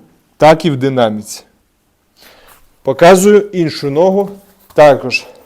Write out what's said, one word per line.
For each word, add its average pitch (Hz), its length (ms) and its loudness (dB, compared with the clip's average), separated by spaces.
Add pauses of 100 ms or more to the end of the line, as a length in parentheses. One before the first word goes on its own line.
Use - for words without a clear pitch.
(360)
так 160 280 2
і 156 60 -2
в 135 60 -6
динаміці. 120 640 -4 (1400)
Показую 190 720 2
іншу 151 380 -6
ногу 190 380 -2 (440)
також. 131 520 0 (200)